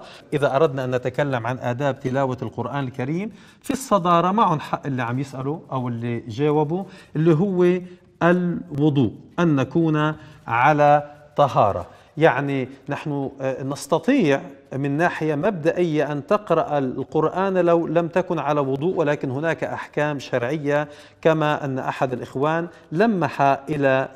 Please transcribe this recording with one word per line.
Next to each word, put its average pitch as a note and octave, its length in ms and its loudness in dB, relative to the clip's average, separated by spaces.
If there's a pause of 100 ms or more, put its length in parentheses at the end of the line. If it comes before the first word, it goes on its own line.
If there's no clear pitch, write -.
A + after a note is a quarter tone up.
(340)
إذا C3+ 220 0
أردنا C#3 280 2
أن B2+ 120 -4
نتكلم B2+ 520 -2
عن B2+ 120 -4
آداب B2+ 400 -4
تلاوة B2+ 420 -2
القرآن A#2+ 420 -6
الكريم، D#3+ 480 -6 (300)
في - 120 -6
الصدارة F3+ 580 2
معهم F#3+ 280 2
حق - 260 -6
اللي C3 180 -2
عم A#2+ 160 -4
يسألوا C#3 400 -6 (120)
أو B2+ 160 -4
اللي A#2 320 -4
جاوبوا، D3 640 0 (320)
اللي D#3+ 180 4
هو F3+ 460 2 (440)
الوضوء، D3+ 880 2 (280)
أن E3 160 4
نكون D3+ 600 2 (320)
على D3 600 4 (260)
طهارة. A2 520 2 (300)
يعني C#3 520 2 (200)
نحن، C#3+ 400 -4 (120)
آه، C3 220 -4
نستطيع D3+ 800 2 (320)
من C#3+ 240 -2
ناحية D#3+ 380 0
مبدئية D#3 760 0
أن C#3+ 160 -6
تقرأ D#3+ 500 0
القرآن D#3 800 -2
لو E3+ 300 4
لم E3 200 0
تكن F3 320 -2
على D3 200 0
وضوء، C#3 360 -2
ولكن D3 360 -2
هناك D3+ 320 -2
أحكام C#3+ 560 -4
شرعية C#3+ 680 -2 (340)
كما D3+ 440 2
أن C3 140 -4
أحد C3+ 340 -4
الإخوان D3 540 -2 (240)
لمح E3+ 500 0
إلى C#3 760 2